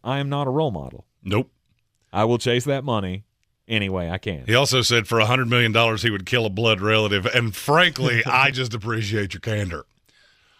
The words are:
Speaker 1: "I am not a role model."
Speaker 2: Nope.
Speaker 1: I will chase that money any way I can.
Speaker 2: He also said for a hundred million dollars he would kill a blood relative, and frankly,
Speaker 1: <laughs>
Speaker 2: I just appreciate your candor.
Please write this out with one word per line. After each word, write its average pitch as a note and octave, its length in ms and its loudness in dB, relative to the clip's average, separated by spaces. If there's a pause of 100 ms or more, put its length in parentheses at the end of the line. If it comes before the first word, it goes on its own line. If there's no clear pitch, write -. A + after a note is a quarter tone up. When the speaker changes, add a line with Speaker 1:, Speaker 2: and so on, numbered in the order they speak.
Speaker 1:
"I C3 160 -4
am C#3 100 -4
not C#3+ 180 -2
a C3 40 -2
role D3 200 0
model." D2 360 -10 (160)
Speaker 2:
Nope. G2+ 280 -2 (640)
Speaker 1:
I G#2 120 2
will A#2 140 2
chase B2 260 0
that C#3 200 -4
money G2+ 400 -4 (440)
any G#2 200 0
way F2+ 220 -2
I F#2 80 -4
can. D2+ 280 -8
Speaker 2:
He G#2+ 80 2
also C3 280 4
said A2+ 240 2
for A#2 140 0
a G#2+ 60 4
hundred B2 220 0
million A#2+ 240 2
dollars A2+ 300 2
he A#2 80 2
would F#2+ 160 -4
kill A#2 200 0
a G2+ 40 -2
blood G#2+ 300 2
relative, G#2 460 2
and A#2 280 0
frankly, C3 680 2
Speaker 1:
<laughs> - 20 -4
Speaker 2:
I C3+ 240 2
just B2 240 -4
appreciate G#2+ 600 -4
your F2+ 60 -12
candor. G2+ 440 -4 (760)